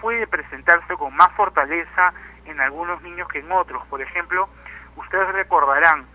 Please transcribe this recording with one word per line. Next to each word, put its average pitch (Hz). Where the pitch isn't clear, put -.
puede 226
presentarse 170
con 139
más 175
fortaleza 170
en 151
algunos 165
niños 175
que 147
en 160
otros. 170
Por 135
ejemplo, 180
ustedes 190
recordarán 151